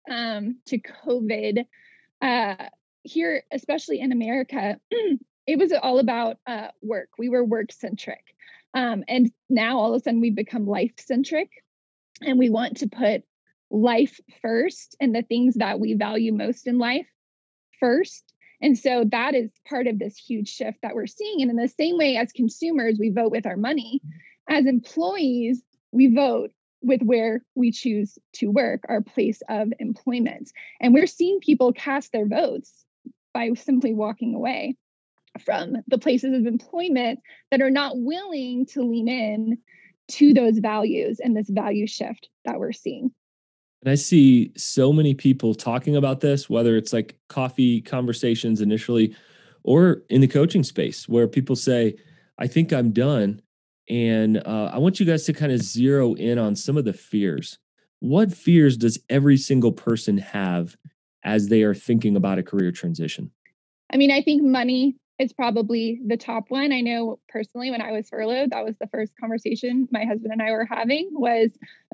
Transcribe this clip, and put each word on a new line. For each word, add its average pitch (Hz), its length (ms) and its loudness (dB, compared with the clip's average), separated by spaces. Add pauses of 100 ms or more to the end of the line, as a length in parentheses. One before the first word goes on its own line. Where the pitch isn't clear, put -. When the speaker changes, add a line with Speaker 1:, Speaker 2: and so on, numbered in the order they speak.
Speaker 1:
um, 233 500 -8 (100)
to 247 100 -4
covid, 214 880 -4 (560)
uh, 233 460 -2 (340)
here, 320 400 -4 (100)
especially 294 480 -6
in 262 120 -2
America, 233 760 -4
<clears throat> - 60 -14 (560)
it 294 100 0
was 339 160 2
all 254 240 0
about, 233 480 -2
uh, 220 220 -10 (160)
work. 214 340 -8
We 240 120 -6
were 247 140 2
work-centric. 220 800 -6 (520)
Um, 233 320 -2
and 247 240 2 (180)
now 240 300 0
all 233 160 0
of 262 40 0
a - 40 -8
sudden 233 180 0
we've 226 140 0
become 214 320 -4
life-centric. 262 840 -4 (720)
And 269 180 0
we 247 100 4
want 220 280 -4
to 247 100 -4
put 220 360 -2 (460)
life 233 500 2 (220)
first 233 580 -4
and 254 140 0
the 233 100 -4
things 240 320 2
that 202 240 -2
we 220 140 -2
value 220 400 -2
most 214 340 -6
in 247 100 0
life 247 300 -2 (720)
first. 269 440 -2 (380)
And 262 160 2
so 247 340 0
that 254 240 -2
is 226 160 -2 (160)
part 254 200 -2
of 214 120 -2
this 202 180 -8
huge 214 320 -8
shift 220 320 -10
that 233 140 -8
we're 220 100 -6
seeing. 415 360 -6
And 240 100 0
in 233 60 0
the 240 100 0
same 339 300 -2
way 277 200 2
as 233 140 -4
consumers, 233 680 -2
we 214 120 0
vote 226 200 0
with 226 140 -4
our 185 120 -6
money, 240 440 -4 (480)
as 285 160 2
employees, 262 960 -2 (300)
we 262 160 6
vote 233 440 2 (300)
with 262 200 2
where 226 420 0 (120)
we 247 160 2
choose 208 460 -4 (160)
to 220 140 -4
work, 214 400 0
our 214 140 -2
place - 480 -4
of 214 300 -2
employment. - 720 -6 (280)
And 240 140 6
we're 320 140 6
seeing 370 320 0
people 247 340 2
cast 277 380 -6
their 214 160 -2
votes - 580 -4 (480)
by 233 200 -2
simply 254 400 0
walking 214 400 -4
away 247 440 -6 (640)
from 175 340 -4 (100)
the 254 120 0
places 262 340 0
of 233 140 2
employment 254 720 -4 (320)
that 262 100 2
are 269 80 2
not 277 300 0
willing 269 680 -6
to 277 140 -6
lean 233 260 -2
in 220 500 -4 (500)
to 294 260 6
those 220 240 6
values 214 640 -2
and 233 160 0
this 214 140 -2
value 208 360 0
shift - 440 -10 (160)
that - 140 -8
we're 220 120 -4
seeing. - 400 -6 (720)
Speaker 2:
And 135 80 0
I 143 40 4
see 135 640 6
so 135 340 2
many 151 220 4
people 131 400 2
talking 127 420 -2
about 135 260 0
this, 139 280 0
whether 117 260 4
it's, 110 180 -2
like, 113 260 -4 (100)
coffee 127 520 0
conversations 117 800 -2
initially 110 540 2 (480)
or 165 460 4
in 131 120 6
the 131 60 8
coaching 151 360 2
space - 440 -6
where 117 200 4
people 131 280 -2
say, 117 400 2 (440)
"I - 80 -2
think 160 260 2
I'm 120 180 2
done." 110 500 0 (460)
And, 110 580 2
uh, 107 280 -4
I 123 60 -4
want 185 200 2
you 202 60 2
guys 160 200 2
to 151 80 0
kind 147 180 -2
of 120 100 0
zero 123 540 2
in 120 240 -2
on 107 160 0
some 139 200 -4
of 135 100 0
the 101 80 -2
fears. - 640 -4 (400)
What 175 340 2
fears 151 440 6
does 113 220 0 (100)
every 139 280 6
single 127 340 2
person 110 460 -2
have 92 580 -4 (480)
as 104 260 0
they 110 120 6
are 104 140 4
thinking 110 400 0
about 95 240 0
a 90 40 -2
career 92 280 -2
transition? 82 600 -6 (640)
Speaker 1:
I 269 40 0
mean, 277 140 6
I 277 120 2
think 294 180 2
money 254 540 2 (240)
is 262 140 -2
probably 233 720 -2
the 226 120 -2
top 226 320 -8
one. 277 220 -2
I 254 100 0
know 233 380 -4 (100)
personally, 240 420 -8
when 226 100 -6
I 214 100 -8
was 214 180 -6
furloughed, 247 400 -2
that 233 160 -6
was 220 140 -8
the 214 80 -8
first 214 320 -6
conversation 247 720 -4
my 220 120 -2
husband 220 300 -4
and 220 80 -4
I 220 100 -2
were 220 140 -2
having 247 480 -2
was, 233 380 0 (420)